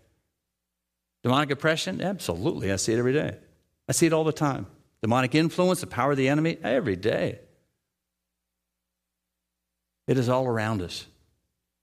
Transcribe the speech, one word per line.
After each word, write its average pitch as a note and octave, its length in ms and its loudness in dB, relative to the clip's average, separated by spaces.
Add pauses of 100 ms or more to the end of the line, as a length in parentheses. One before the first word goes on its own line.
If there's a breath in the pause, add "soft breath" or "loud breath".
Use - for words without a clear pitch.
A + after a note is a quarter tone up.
(1200)
Demonic C3+ 280 2
oppression? D#3+ 520 -2
Absolutely, A2 680 -4
I G2 60 0
see A2 160 -2
it A2+ 60 2
every B2 160 2
day. D3+ 240 -4 (500)
I C3 40 -2
see - 120 2
it D#3+ 80 4
all D#3+ 120 2
the D#3 80 2
time. C#3 340 -2 (340)
Demonic B2 340 2
influence, E3+ 460 2
the - 60 -8
power B2+ 240 0
of C#3 80 2
the C3 100 2
enemy, D#3 340 0
every B2 340 0
day. G2 440 -2 (2750)
It B2+ 120 2
is A#2+ 100 2
all B2+ 180 0
around A2 360 -2
us. - 240 -10 (760)